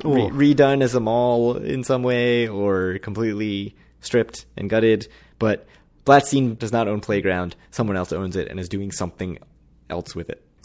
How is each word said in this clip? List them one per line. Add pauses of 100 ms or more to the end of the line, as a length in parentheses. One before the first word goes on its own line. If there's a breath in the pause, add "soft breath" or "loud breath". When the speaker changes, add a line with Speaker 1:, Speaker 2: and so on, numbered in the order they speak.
Speaker 1:
re-,
Speaker 2:
Ooh.
Speaker 1:
redone
as
a
mall
in
some
way
or
completely (240 soft breath)
stripped (100)
and
gutted. (300 soft breath)
But (380 soft breath)
Blatstein
does
not
own
Playground. (160 soft breath)
Someone
else
owns
it
and
is
doing
something (520)
else
with
it. (240)